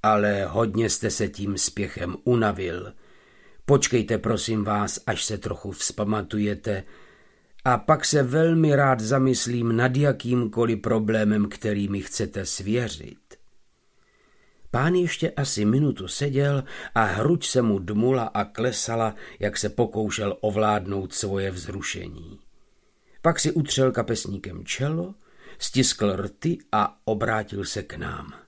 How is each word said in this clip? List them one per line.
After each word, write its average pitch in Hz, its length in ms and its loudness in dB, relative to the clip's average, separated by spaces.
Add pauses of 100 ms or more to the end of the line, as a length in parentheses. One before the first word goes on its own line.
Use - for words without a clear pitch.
„Ale 104 420 4
hodně 104 440 0
jste - 220 0
se 104 160 -2
tím 98 300 -4
spěchem 95 680 -4
unavil. 98 680 0 (720)
Počkejte, 117 520 4
prosím 110 460 0
vás, 104 440 0
až 101 180 -2
se 104 120 -4
trochu - 340 -8
vzpamatujete, 104 1120 -2 (800)
a 123 120 4
pak 151 280 2
se 147 180 4
velmi 160 520 4
rád 135 240 4
zamyslím 120 760 2
nad 123 200 2
jakýmkoliv 120 880 0
problémem, 107 680 2
který 101 380 -2
mi 101 140 -2
chcete 95 440 -6
svěřit.“ 107 760 -4 (1500)
Pán 151 240 2
ještě 175 360 0
asi 135 340 0
minutu 127 420 2
seděl 143 560 0 (320)
a 113 80 6
hruď 110 420 2
se 127 160 2
mu 107 180 4
dmula 113 440 2
a 104 200 -2
klesala, 113 720 -2 (240)
jak 101 180 -2
se 104 120 -2
pokoušel 107 720 -2
ovládnout 101 720 0
svoje 98 380 -2
vzrušení. 87 880 -10 (840)
Pak 165 180 2
si - 120 2
utřel 135 400 2
kapesníkem 98 720 -4
čelo, 165 500 -4 (420)
stiskl 107 580 2
rty 101 420 -4 (140)
a - 340 0
obrátil 107 600 -2
se - 180 -6
k - 140 -14
nám. 78 360 -10 (140)